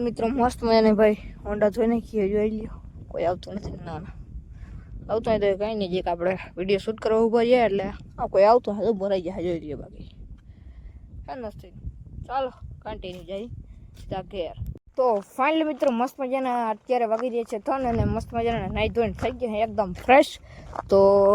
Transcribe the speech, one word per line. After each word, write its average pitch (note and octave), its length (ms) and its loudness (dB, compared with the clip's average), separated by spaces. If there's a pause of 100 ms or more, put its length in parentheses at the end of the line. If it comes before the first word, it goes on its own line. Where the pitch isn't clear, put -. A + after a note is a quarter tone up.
મિત્રો, A3+ 220 -2
મસ્ત B3 340 0
મજાને A3 380 6
ભાઈ G#3+ 180 4 (280)
હોન્ડા G#3 280 2
ધોઈ A#3 180 2
નાખીએ. G#3+ 420 -2
જોઈ G#3+ 240 2
લ્યો, - 200 -12 (320)
કોઈ E3+ 180 -2
આવતું F#3 260 -6
નથી. G3 200 -8 (120)
ના, D#3+ 180 -8
ના, - 100 -14 (920)
આવતું A3 220 0
હોય G#3+ 80 2
તો G3+ 200 2
કંઈ G#3+ 200 -4
નહીં, F#3 120 -2
જે F#3 100 0 (100)
આપણે F3 220 0 (240)
વીડિયો F#3+ 280 0
શૂટ A3 180 -4
કરવા A3 220 4
ઊભા A3+ 240 4
છીએ B3 160 6
એટલે G3 200 0 (360)
આ G3+ 120 -4
કોઈ G3 160 8
આવતું A#3 280 4
હોય G3+ 100 -2
તો A#3 140 2
ભરાઈ G3 260 0
જાય. F#3+ 180 -6
જોઈ E3+ 200 -2
લ્યો, C#3 160 -8
બાકી - 280 -16 (1160)
હા C#4+ 80 -10
નથી. G#3 380 -12 (540)
ચાલો C4 240 -2 (320)
કન્ટિન્યુ F#3 460 -12
જઈએ G3+ 200 -8 (500)
સીધા F#3+ 320 -8
ઘેર. E3 260 -8 (380)
તો B3+ 100 4 (300)
finally D#4 360 2
મિત્રો, C#4 280 0
મસ્ત B3+ 200 -2
મજાના B3+ 500 -2
અત્યારે A#3 440 0
વાગી A#3 200 -2
રહ્યા A#3 180 -4
છે A3 140 -4
ત્રણ C4+ 260 0
અને A3+ 140 2
મસ્ત G#3+ 320 -4
મજાના A#3 380 -2
નાહી G#3 200 0
ધોઈને A3 260 0
થઈ A#3+ 200 -2
ગયા A3 160 -2
છે A3 100 2
એકદમ G3+ 240 -2 (120)
ફ્રેશ. C#4 280 6 (580)
તો G3 80 8 (380)